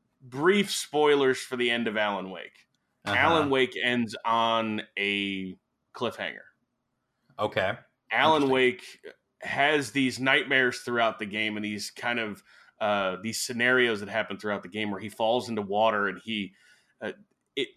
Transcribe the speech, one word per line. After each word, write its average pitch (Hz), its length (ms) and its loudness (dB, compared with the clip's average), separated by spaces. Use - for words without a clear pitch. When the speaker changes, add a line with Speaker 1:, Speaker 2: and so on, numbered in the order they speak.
Speaker 1:
brief 170 480 2
spoilers 143 680 4
for - 160 -8
the 123 140 2
end 120 180 0
of 107 100 -2
Alan 101 340 -2
Wake. - 340 -16
Speaker 2:
Uh-huh. 101 100 -2
Speaker 1:
Alan 151 340 4
Wake 131 340 2
ends 120 320 0
on 113 560 2
a 98 580 -2
cliffhanger. 95 540 -6
Speaker 2:
Okay. 104 360 -2
Speaker 1:
Alan 143 320 4
Speaker 2:
Interesting. 135 100 2
Speaker 1:
Wake 127 300 2
has 135 500 0
these 127 280 0
nightmares 131 600 2
throughout 117 400 0
the 110 60 -6
game 107 320 -4
and 107 80 -4
these 104 260 -6
kind 120 280 -4
of, 104 220 -6
uh, 101 420 0
these 110 200 -6
scenarios 120 580 2
that 101 100 -10
happen 104 280 -4
throughout 101 260 -4
the 90 60 -16
game 104 200 -4
where 95 120 -6
he 107 80 -8
falls 117 400 0
into 107 120 -2
water 104 460 2
and 92 160 -6
he, 104 300 -6
uh, 110 100 -6
it 139 200 -4